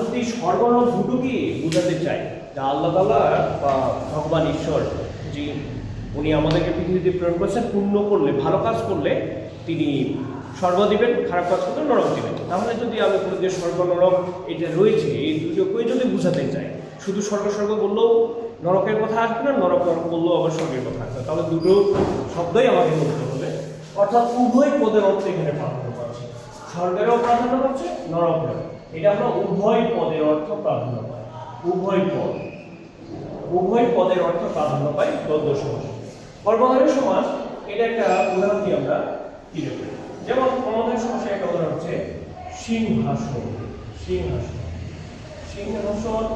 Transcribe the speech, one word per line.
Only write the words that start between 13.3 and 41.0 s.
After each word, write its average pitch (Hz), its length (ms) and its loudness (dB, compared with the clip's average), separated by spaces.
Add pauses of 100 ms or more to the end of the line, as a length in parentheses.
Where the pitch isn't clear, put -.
যে 185 140 2
স্বর্গ 170 220 -2 (120)
নরক 180 240 6 (360)
এটা 160 160 -4 (120)
রয়েছে, - 280 4 (180)
এই 156 160 0
দুটোকেই 190 500 0
যদি 254 220 2
বোঝাতে 160 300 0 (100)
চাই, 135 140 -4 (360)
শুধু 196 240 -2
স্বর্গ 208 180 -2 (100)
স্বর্গ 208 160 0 (120)
বললেও 226 280 4 (540)
নরকের 196 360 2
কথা 220 240 0
আসবে 226 200 -2
না, 285 60 4 (100)
নরক 180 260 4
নরক 165 260 0
বললেও 170 240 2
আবার 160 200 2
স্বর্গের 143 300 -2
কথা - 180 -6
আসবে, - 220 -6
তাহলে 160 160 -2 (100)
দুটো 165 180 4 (640)
শব্দই 170 400 2
আমাকে 165 260 4
বলতে - 300 0
হবে। - 200 -4 (520)
অর্থাৎ 233 240 4 (180)
উভয় 254 280 4 (100)
পদের 214 280 4
অর্থ 196 220 2
এখানে 156 280 -2
প্রাধান্য 127 380 -4
পাচ্ছে, 120 260 -10 (500)
স্বর্গেরও 190 520 2
প্রাধান্য 247 380 2
পাচ্ছে, 262 240 -2 (260)
নরকেরও। 165 480 0 (340)
এটা 160 200 2
হলো 240 140 0 (140)
উভয় 220 400 2 (120)
পদের 160 260 0 (100)
অর্থ 151 160 0 (160)
প্রাধান্য 120 340 -2 (120)
পায়, - 160 -12 (440)
উভয় 190 340 0 (100)
পদ, - 200 -4 (1200)
উভয় 208 380 4
পদের 180 320 4
অর্থ 170 140 0 (140)
প্রাধান্য 143 300 0 (100)
পায় - 160 2 (140)
দ্বন্দ্ব 147 360 2
সমাস। - 240 -4 (600)
কর্মধারয় 254 520 6
সমাস 190 280 2 (460)
এটা 220 180 0
একটা 220 160 0 (300)
উদাহরণ 190 280 2
দিই 160 160 0
আমরা, 147 180 0 (540)
কি 165 140 -6
রকম? - 240 -6 (360)
যেমন 254 220 2 (160)
কর্মধারয় 226 420 -2